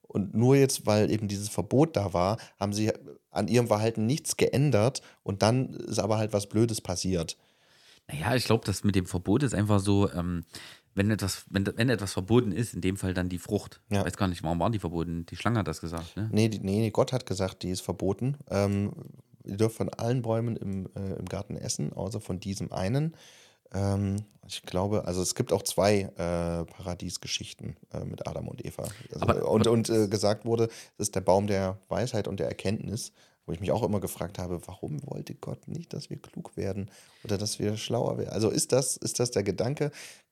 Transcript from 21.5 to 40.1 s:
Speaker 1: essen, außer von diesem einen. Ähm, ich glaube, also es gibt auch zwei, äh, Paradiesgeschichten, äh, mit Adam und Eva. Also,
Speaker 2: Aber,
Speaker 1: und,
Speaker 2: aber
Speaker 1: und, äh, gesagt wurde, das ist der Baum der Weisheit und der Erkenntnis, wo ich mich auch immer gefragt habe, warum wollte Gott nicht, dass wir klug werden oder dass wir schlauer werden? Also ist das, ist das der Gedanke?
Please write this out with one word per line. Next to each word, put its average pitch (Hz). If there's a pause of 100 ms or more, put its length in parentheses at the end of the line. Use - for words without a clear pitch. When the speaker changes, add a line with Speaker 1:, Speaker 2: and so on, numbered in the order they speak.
Speaker 1:
essen, -
außer 101
von 92
diesem 92
einen. 135 (580)
Ähm, 98 (320)
ich -
glaube, 101
also 90
es 87
gibt 120
auch 82
zwei, 101 (160)
äh, 85
Paradiesgeschichten, - (160)
äh, -
mit -
Adam -
und -
Eva. -
Also, -
Speaker 2:
Aber, -
Speaker 1:
und, 107
Speaker 2:
aber -
Speaker 1:
und, 113
äh, 110
gesagt 101
wurde, 113 (320)
das 104
ist -
der 95
Baum 95
der 98 (100)
Weisheit 107
und 95
der 67
Erkenntnis, - (340)
wo 85
ich 85
mich 90
auch 110
immer 101
gefragt 90
habe, 87
warum 143
wollte -
Gott -
nicht, -
dass -
wir -
klug -
werden 95 (320)
oder 101
dass 104
wir 104
schlauer 120
werden? -
Also 107
ist -
das, 131
ist -
das 120
der 104
Gedanke? 120 (400)